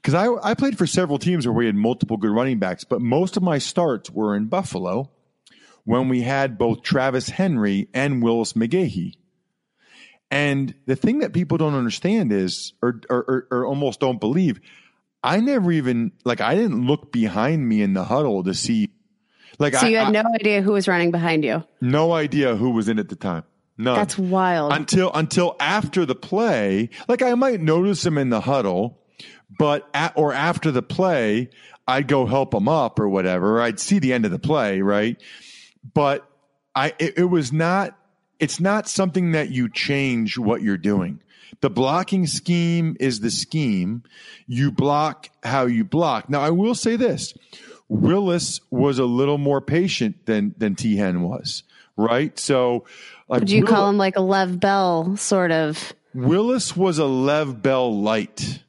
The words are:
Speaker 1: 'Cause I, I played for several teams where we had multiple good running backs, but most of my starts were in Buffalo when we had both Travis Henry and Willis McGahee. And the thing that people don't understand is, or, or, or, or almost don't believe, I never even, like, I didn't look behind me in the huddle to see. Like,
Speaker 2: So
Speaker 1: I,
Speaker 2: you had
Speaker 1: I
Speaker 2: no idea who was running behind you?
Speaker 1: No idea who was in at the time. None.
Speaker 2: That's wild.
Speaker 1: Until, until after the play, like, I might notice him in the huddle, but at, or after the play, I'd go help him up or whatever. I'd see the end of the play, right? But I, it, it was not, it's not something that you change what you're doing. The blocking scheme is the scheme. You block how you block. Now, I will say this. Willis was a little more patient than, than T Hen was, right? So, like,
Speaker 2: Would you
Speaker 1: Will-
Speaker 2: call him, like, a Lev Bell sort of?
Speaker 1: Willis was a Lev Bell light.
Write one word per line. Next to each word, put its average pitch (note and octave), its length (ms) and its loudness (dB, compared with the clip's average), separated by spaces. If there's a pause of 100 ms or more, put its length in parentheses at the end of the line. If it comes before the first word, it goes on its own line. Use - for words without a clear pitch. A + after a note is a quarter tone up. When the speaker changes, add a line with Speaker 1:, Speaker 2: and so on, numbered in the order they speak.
Speaker 1:
'Cause C3+ 120 0
I, G3 120 2 (140)
I G3+ 140 -2
played C#4 220 -2
for F#3 100 2
several D3+ 320 0
teams E3+ 260 0
where A#2+ 80 0
we A#2 140 2
had G#2 80 2
multiple A2+ 420 0
good G#2 140 0
running B2 280 0
backs, F#2 240 -4
but - 180 -2
most C#3+ 360 0
of F#3 60 0
my D3+ 160 2
starts C#3+ 500 -2
were G#2 260 -2
in G#2 120 -2
Buffalo A#2 640 -4 (720)
when B2+ 260 0
we B2 120 0
had C3 360 -2
both A#2 240 0
Travis C3 480 0
Henry G#2+ 640 0
and C3 300 0
Willis A#2 300 0
McGahee. D3+ 600 -2 (1160)
And C#3 420 0 (120)
the C3 100 0
thing A#3 240 0
that - 140 -4
people E3 240 0
don't D3+ 180 0
understand C3+ 560 0
is, F#2+ 500 -2
or, A#2 280 -2
or, B2 100 0
or, C3 320 -2
or B2+ 140 -2
almost C#3 340 -4
don't B2+ 200 0
believe, C#3 400 0 (640)
I D#3+ 180 0
never A#3 300 0
even, B2 420 0 (100)
like, A#2+ 180 -2
I B2 140 0
didn't D#3 320 0
look D3 240 -2
behind A#2+ 560 0
me G#2+ 140 2
in G2 120 2
the F#2 120 -2
huddle A2+ 400 0
to F#2+ 80 0
see. G#2+ 360 -2 (680)
Like, C#3+ 160 0
Speaker 2:
So B3+ 100 2
Speaker 1:
I, A3+ 40 4
Speaker 2:
you A3 80 4
had A3 100 2
Speaker 1:
I G#3+ 140 2
Speaker 2:
no - 20 -2 (100)
idea G#3 280 0
who G3 100 2
was G3 160 0
running F3 240 2
behind E3 320 0
you? C#3+ 200 -2 (180)
Speaker 1:
No D3+ 320 2
idea C#3+ 420 0
who A#2+ 160 0
was A2+ 160 0
in A2+ 100 0
at G2+ 120 -4
the G2 80 -10
time. F2 260 -6 (340)
None. A#2+ 200 0
Speaker 2:
That's G#3 200 -2
wild. F3+ 540 0
Speaker 1:
Until, F3+ 420 0
until D#3+ 460 0
after F3 460 0
the B2+ 100 -2
play, A#2+ 720 0 (200)
like, B3 120 2
I B3 140 2
might B3 240 0
notice E3+ 460 2
him D#3+ 120 0
in C3+ 120 0
the A2+ 120 0
huddle, A2+ 580 -2 (600)
but D3 340 0
at, D#3 220 -2
or D3+ 160 2
after D#3 400 0
the B2 100 0
play, B2 680 0 (360)
I'd C3 220 0
go C3+ 180 2
help C3 280 0
him G#2+ 160 2
up D3 300 0
or G#2 100 2
whatever. F#2+ 520 2
I'd A#2 200 -2
see G3+ 180 2
the C3 140 0
end A#2+ 100 0
of G2 80 0
the F#2 80 -4
play, A2 420 0
right? G#2 400 0 (720)
But C#3+ 320 0 (480)
I, C3+ 260 0
it, E3 180 -2
it F3+ 80 4
was D#3+ 260 0
not, F3 460 0 (420)
it's D#3 200 -2
not G3+ 280 0
something F3+ 460 0
that D3 180 -2
you B2 180 0
change B2+ 680 -2
what A2+ 260 0
you're G2+ 140 0
doing. F#2+ 440 -2 (380)
The C#3 100 0
blocking D#3+ 560 0
scheme E3+ 720 -2
is B2 200 -2
the A2 100 -2
scheme. A2+ 720 -2 (440)
You C3 240 0
block D3 580 0 (140)
how C3 240 0
you A#2 160 2
block. C#3 460 0
Now, C#3 120 0
I D3+ 80 0
will G3+ 240 2
say A3+ 220 -2
this. G3+ 400 -2 (520)
Willis F3 760 0 (100)
was C3 280 2
a C3 60 4
little C3+ 320 2
more C#3+ 240 0
patient D3 640 -2
than, G#2 320 0
than G#2 180 0
T A2 200 0
Hen F#2 260 0
was, - 420 -6 (340)
right? A#2 420 0
So, B2 460 0 (420)
like, B2+ 140 0
Speaker 2:
Would G3 100 0
you G#3+ 100 6
Speaker 1:
Will- G3+ 60 4
Speaker 2:
call G3+ 220 4
him, G3+ 80 2
like, F#3+ 180 2
a G3 60 2
Lev F#3 380 0
Bell F#3 580 0
sort F3+ 340 0
of? D#3 420 -2 (220)
Speaker 1:
Willis F#3+ 600 0
was F3+ 240 2
a D#3 60 2
Lev C3+ 560 0
Bell B2+ 400 0
light. - 680 -4